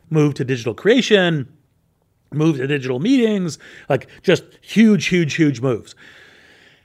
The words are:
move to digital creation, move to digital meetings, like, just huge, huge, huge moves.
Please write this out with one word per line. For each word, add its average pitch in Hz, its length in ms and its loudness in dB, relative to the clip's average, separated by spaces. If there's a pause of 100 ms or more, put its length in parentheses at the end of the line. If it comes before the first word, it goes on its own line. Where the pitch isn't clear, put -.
move 147 240 0
to 143 100 -6
digital 120 300 -6
creation, 185 760 0 (840)
move 151 260 0
to 127 80 -6
digital 131 340 -4
meetings, 214 600 0 (300)
like, 135 180 -2 (160)
just 180 200 2 (160)
huge, 208 460 2
huge, 170 300 0
huge 143 260 0
moves. 120 320 -6 (920)